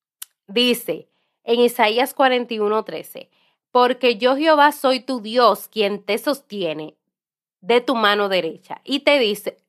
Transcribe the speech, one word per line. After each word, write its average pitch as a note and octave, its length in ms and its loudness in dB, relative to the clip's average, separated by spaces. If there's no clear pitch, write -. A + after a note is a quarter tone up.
dice A#3+ 600 -2
en A#3+ 160 0
Isaías A#3+ 540 0
cuarenta B3 400 0
y A3 40 -6
uno G#3+ 240 -2
trece, - 480 -16
"Porque B3 460 2
yo B3 180 0
Jehová D4 380 4
soy C4 260 -2
tu B3+ 220 -6
Dios, G#3+ 480 0
quien G3+ 340 -4
te G#3 160 -2
sostiene E3+ 800 -8
de A#3 200 2
tu B3 140 -2
mano G#3 340 2
derecha, E3 540 -6
y C#4+ 180 -6
te C#4+ 200 2
dice, G#3 360 -4